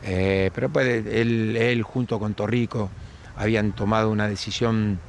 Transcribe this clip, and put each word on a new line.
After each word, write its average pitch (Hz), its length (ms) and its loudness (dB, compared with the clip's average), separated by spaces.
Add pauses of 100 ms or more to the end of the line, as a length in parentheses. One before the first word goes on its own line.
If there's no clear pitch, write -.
Eh, 95 500 2
pero 131 160 -2
pues 143 160 2 (200)
él, 113 500 2
él 117 260 2
junto 117 380 -2
con 107 140 -2
Torrico 110 540 0 (480)
habían 107 360 2
tomado 110 380 2
una 107 180 2
decisión 107 720 0 (100)